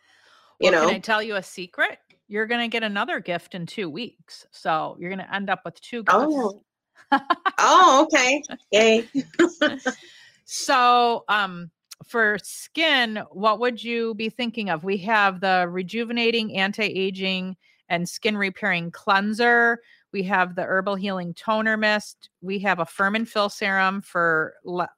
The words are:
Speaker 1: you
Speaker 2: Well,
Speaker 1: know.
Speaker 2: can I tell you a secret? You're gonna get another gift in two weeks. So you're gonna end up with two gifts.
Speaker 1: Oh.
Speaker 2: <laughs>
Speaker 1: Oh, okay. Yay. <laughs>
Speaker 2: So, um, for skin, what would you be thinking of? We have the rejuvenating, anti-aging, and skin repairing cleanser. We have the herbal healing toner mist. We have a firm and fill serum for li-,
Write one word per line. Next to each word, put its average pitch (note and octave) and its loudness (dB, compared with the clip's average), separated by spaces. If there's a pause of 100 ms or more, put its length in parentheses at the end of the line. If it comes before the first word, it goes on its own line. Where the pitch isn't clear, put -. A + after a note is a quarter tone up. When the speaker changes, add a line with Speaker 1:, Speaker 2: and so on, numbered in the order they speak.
(600)
Speaker 1:
you F3+ 4
Speaker 2:
Well, E3 4
Speaker 1:
know. D#3+ 4
Speaker 2:
can F#3+ 0
I F#3+ -6
tell G#3+ -2
you A3 -6
a F#3+ -4
secret? C#4 -6 (280)
You're G#3+ -4
gonna A#3 -2
get A#3 -4
another A3 -4
gift F3 -8
in E3+ -10
two F3+ -8
weeks. - -16
So D#3 -4
you're F3 -10
gonna F#3+ -10
end G3+ -6
up F#3 -4
with - -14
two A#3 -10
gifts. F#3 4
Speaker 1:
Oh. B3 -2 (480)
Speaker 2:
<laughs> C4+ 4 (400)
Speaker 1:
Oh, D4 8
okay. C4 2 (300)
Yay. A3+ 6 (540)
<laughs> C#4+ 0 (680)
Speaker 2:
So, B3 2
um, F#3 -2 (340)
for G#3+ 0
skin, B3+ -2
what G#3 0
would A#3+ -2
you A3+ -4
be A3 -4
thinking A3+ -6
of? D#3 -4
We G3 -2
have G3+ 0
the F#3 2
rejuvenating, A3+ -4
anti-aging, F#3+ -4 (340)
and F3 -2
skin G#3+ -4
repairing F#3 -4
cleanser. A#3 2 (300)
We G3 -4
have F3+ 0
the F3+ -4
herbal F#3+ -2
healing F#3 -6
toner A3 -2
mist. G#3+ -2 (120)
We G3 -6
have F#3 0
a E3 -4
firm G3 -2
and A3+ -4
fill G3+ 0
serum G3 -2
for E3 -2 (100)
li-, F3+ -4 (120)